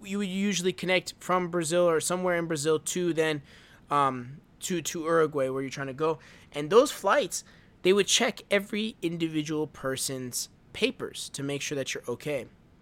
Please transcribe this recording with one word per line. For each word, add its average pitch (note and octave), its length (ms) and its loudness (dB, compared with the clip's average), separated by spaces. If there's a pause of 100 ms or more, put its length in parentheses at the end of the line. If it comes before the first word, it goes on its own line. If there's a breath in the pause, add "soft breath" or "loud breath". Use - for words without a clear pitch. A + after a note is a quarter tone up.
you G3 140 -4
would G3+ 100 -2
usually F#3+ 440 0
connect F3+ 460 0
from F3+ 300 0
Brazil F3 400 2
or D#3+ 100 4
somewhere F3+ 380 0
in E3+ 100 0
Brazil D#3 320 0
to F3 340 -2
then, D3+ 300 0 (480 loud breath)
um, C3+ 460 0 (240)
to, F3 220 -2
to E3+ 180 -6
Uruguay D3+ 480 2
where C3+ 140 -2
you're C3+ 60 -6
trying C#3 200 -8
to C3 40 -8
go. D#3 280 -2 (320 loud breath)
And D3 180 -6
those B3+ 220 8
flights, G#3 500 2 (400 soft breath)
they F#3 100 6
would G3 140 4
check - 360 2 (100)
every G#3 500 -2
individual D#3 640 -2
person's C3 840 -6 (240)
papers - 580 -4
to - 120 -8
make C#3 180 -4
sure - 140 -6
that C3+ 180 -4
you're - 140 -8
okay. B2 400 -4 (360)